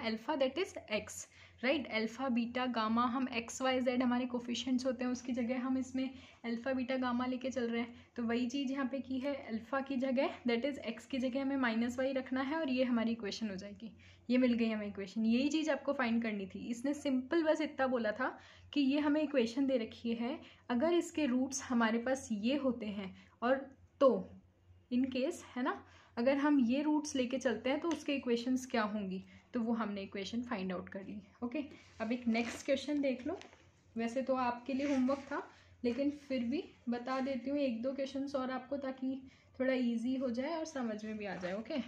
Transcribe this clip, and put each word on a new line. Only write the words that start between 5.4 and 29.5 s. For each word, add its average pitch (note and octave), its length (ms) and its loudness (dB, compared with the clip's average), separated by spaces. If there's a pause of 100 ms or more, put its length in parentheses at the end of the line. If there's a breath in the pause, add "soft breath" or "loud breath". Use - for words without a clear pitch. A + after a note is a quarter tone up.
हम C4 160 0
इसमें C4 320 -2 (360 loud breath)
अल्फा, A#3 280 -2
बीटा, C4 240 0
गामा B3 280 0
लेके B3+ 240 -2
चल A#3+ 200 -2
रहे A#3 120 0
हैं। A#3+ 140 -6 (200 loud breath)
तो B3 80 -4
वही A#3+ 240 2
चीज़ C4+ 240 -2
यहाँ C#4 160 0
पे A#3 120 -4
की B3+ 200 -4
है, C#4+ 140 -2 (140)
अल्फा A3+ 340 -2
की C4+ 160 -4
जगह C4+ 500 2
that A#3 180 2
is C#4+ 220 -2
x A3+ 180 -6
की C4+ 120 -6
जगह C4 240 0
हमें C4+ 160 0
माइनस A#3 420 2
वाई C4+ 140 0
रखना C4 280 -2
है C#4+ 180 0
और D#4 100 0
ये B3+ 140 4
हमारी A#3 280 2
इक्वेशन G#3+ 380 -4
हो F#3+ 60 -6
जाएगी। G3+ 360 -12 (380 loud breath)
ये B3 80 4
मिल B3+ 160 6
गई A3+ 160 2
हमें G#3+ 180 -2
इक्वेशन। G3 380 -2
यही A#3+ 240 6
चीज़ D#4 220 2
आपको C#4 220 0
फाइंड A#3 300 2
करनी G#3 240 -2
थी। G3 120 -10 (100)
इसने C4 240 0
सिंपल C#4+ 500 2
बस D#4 180 4
इतना C4+ 260 0
बोला A#3 240 2
था B3+ 160 -2 (460 loud breath)
कि D4 80 2
ये C#4 180 4
हमें D4+ 220 4
इक्वेशन C#4 460 2
दे C4 100 4
रखी A3+ 380 -4
है, A#3+ 240 -4 (300 loud breath)
अगर C4+ 240 4
इसके E4 320 2
रूट्स C4 380 0
हमारे A#3 340 4
पास B3+ 340 -2
ये A3+ 260 2
होते B3+ 300 0
हैं G3 280 -6 (280 loud breath)
और B3+ 120 4 (460)
तो C4+ 80 10 (840)
in B3+ 120 4
case, B3+ 360 -2 (140)
है B3 80 -2
ना, E4+ 100 0 (440 loud breath)
अगर C4+ 200 4
हम C#4+ 220 6
ये B3+ 220 4
रूट्स D4+ 340 2
लेके B3+ 220 2
चलते B3 320 0
हैं D4+ 100 2
तो E4+ 100 -2
उसके D4 260 0
इक्वेशंस B3+ 500 0
क्या A#3 200 0
होंगी। G3 380 -4 (300 loud breath)